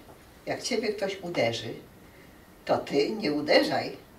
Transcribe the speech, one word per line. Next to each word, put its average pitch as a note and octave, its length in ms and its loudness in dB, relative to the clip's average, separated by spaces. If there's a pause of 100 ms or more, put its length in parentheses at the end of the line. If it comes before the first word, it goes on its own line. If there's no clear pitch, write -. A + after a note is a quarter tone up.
(460)
jak - 160 -4
ciebie A3+ 260 -2
ktoś G3 340 -2
uderzy, A#2 520 -2 (920)
to - 140 2
ty - 320 2
nie D#3+ 220 -2
uderzaj - 640 2 (220)